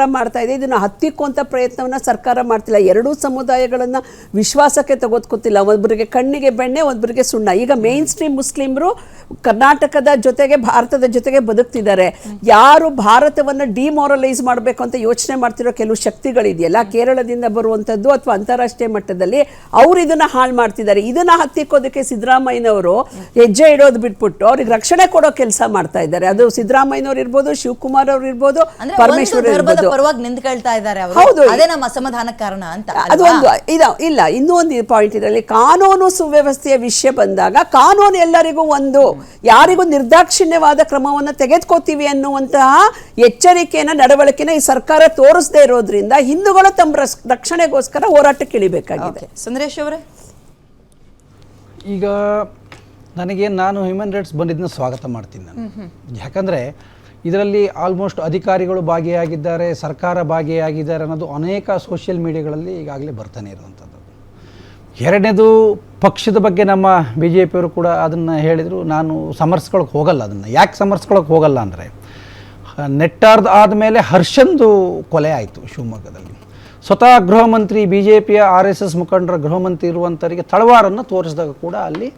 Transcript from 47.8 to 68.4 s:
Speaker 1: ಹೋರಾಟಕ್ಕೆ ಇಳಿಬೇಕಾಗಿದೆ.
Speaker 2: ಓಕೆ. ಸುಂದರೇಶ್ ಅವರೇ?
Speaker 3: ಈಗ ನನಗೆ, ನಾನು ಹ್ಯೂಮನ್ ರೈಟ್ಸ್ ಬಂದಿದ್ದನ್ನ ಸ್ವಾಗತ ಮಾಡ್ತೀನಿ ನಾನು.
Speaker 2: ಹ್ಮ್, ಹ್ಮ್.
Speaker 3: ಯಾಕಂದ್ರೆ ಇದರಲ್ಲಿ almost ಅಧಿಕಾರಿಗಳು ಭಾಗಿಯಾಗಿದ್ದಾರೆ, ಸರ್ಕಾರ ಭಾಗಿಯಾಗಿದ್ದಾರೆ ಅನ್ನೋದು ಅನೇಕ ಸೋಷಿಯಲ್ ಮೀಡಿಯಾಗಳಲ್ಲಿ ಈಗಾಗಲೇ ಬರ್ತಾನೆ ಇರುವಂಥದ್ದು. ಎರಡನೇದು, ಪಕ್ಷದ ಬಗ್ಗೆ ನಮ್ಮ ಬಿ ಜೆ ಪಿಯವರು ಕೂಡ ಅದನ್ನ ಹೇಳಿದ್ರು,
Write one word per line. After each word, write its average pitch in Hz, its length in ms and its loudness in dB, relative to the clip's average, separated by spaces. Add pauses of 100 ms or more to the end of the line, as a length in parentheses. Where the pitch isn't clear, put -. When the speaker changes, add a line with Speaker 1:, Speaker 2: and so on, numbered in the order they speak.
Speaker 1:
ಹೋರಾಟಕ್ಕೆ 285 500 4
ಇಳಿಬೇಕಾಗಿದೆ. 175 520 -4
Speaker 2:
ಓಕೆ. - 180 -16 (100)
ಸುಂದರೇಶ್ 277 420 -8
ಅವರೇ? 311 260 -10 (1800)
Speaker 3:
ಈಗ 202 180 -6 (1120)
ನನಗೆ, 190 300 -6
ನಾನು 196 360 -4
ಹ್ಯೂಮನ್ 190 300 -6
ರೈಟ್ಸ್ 196 200 -8
ಬಂದಿದ್ದನ್ನ 165 340 -6
ಸ್ವಾಗತ 127 380 -10
ಮಾಡ್ತೀನಿ 110 400 -16
ನಾನು. 85 140 -20
Speaker 2:
ಹ್ಮ್, 220 120 -14
ಹ್ಮ್. 170 460 -18
Speaker 3:
ಯಾಕಂದ್ರೆ 147 580 -8 (500)
ಇದರಲ್ಲಿ 202 400 -2
almost 185 560 -6
ಅಧಿಕಾರಿಗಳು 185 600 -4
ಭಾಗಿಯಾಗಿದ್ದಾರೆ, 170 920 -4
ಸರ್ಕಾರ 175 480 -6
ಭಾಗಿಯಾಗಿದ್ದಾರೆ 160 800 -4
ಅನ್ನೋದು 156 300 -10
ಅನೇಕ 185 380 -6
ಸೋಷಿಯಲ್ 180 480 -8
ಮೀಡಿಯಾಗಳಲ್ಲಿ 160 600 -8
ಈಗಾಗಲೇ 147 300 -14
ಬರ್ತಾನೆ 107 380 -16
ಇರುವಂಥದ್ದು. 95 480 -20 (1080)
ಎರಡನೇದು, 214 720 2 (260)
ಪಕ್ಷದ 202 360 -2
ಬಗ್ಗೆ 202 260 0
ನಮ್ಮ 190 360 2 (180)
ಬಿ 160 120 0
ಜೆ 180 160 2
ಪಿಯವರು 175 240 -4
ಕೂಡ 170 180 -4
ಅದನ್ನ 165 460 -4
ಹೇಳಿದ್ರು, 165 500 -2